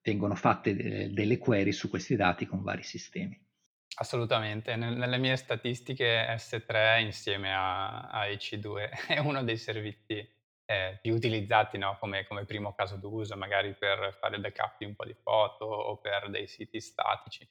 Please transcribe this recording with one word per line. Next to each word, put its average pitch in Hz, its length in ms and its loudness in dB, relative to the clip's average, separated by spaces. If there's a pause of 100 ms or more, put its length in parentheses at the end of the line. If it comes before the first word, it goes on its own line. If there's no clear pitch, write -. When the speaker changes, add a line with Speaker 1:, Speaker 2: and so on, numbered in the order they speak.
Speaker 1:
vengono 101 340 2
fatte 107 400 4
de-, 101 360 -2
delle 104 260 4
query 101 360 4
su - 180 -2
questi 95 260 0
dati 92 300 4
con 95 160 -4
vari 98 220 -4
sistemi. - 540 -8 (580)
Speaker 2:
Assolutamente. 113 800 0
Nel-, 117 200 -2
nelle 123 220 0
mie 131 180 2
statistiche 120 1000 0
S - 280 -6
tre 110 360 6
insieme 98 500 -2
a, 95 560 -2
a 104 180 -2
E 101 100 -4
C - 200 -8
due 104 320 -6 (120)
<laughs> - 80 -8
è 151 100 2
uno 139 260 0
dei 113 140 0
servizi, 107 560 -6
eh, 101 880 -4
più 113 100 2
utilizzati, 110 640 4
no? 98 240 -2
Come, 98 260 -4
come 101 180 -6
primo 104 280 -6
caso 98 240 -4
d'uso, 104 400 -8
magari 98 420 0
per 98 400 0
fare 104 200 -2
backup 101 400 -4
di 104 80 -8
un 104 80 -10
po' - 100 -10
di - 160 -14
foto 107 440 2
o 107 340 -4
per 101 320 -2
dei 101 160 -6
siti - 340 -10
statici. - 720 -4